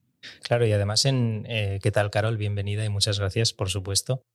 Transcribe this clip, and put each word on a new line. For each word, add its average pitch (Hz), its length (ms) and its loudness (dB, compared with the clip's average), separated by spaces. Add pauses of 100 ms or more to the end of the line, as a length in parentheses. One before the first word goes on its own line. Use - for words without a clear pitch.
(440)
Claro, 120 200 2
y 110 80 4
además, 104 320 2
en, 117 440 0
eh, 104 340 -2
¿qué 110 80 2
tal, 104 200 2
Carol? 110 260 0
Bienvenida 104 480 -2
y 107 60 -2
muchas 101 280 0
gracias, 101 340 0
por 95 180 -4
supuesto. 98 520 -4 (120)